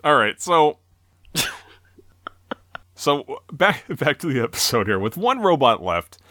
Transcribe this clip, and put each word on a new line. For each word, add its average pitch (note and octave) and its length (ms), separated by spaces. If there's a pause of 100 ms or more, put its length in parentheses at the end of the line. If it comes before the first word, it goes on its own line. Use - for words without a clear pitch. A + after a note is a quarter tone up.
All D3 140
right, G#2+ 240
so, D#3+ 380 (560)
<laughs> E3 100 (1500)
so C#3+ 440 (120)
back, F3+ 360
back D3+ 320
to F3 80
the C3 140
episode A2 460
here. G#2 120
With G#2 160
one A#3+ 260
robot C#3 420
left, F2 340 (140)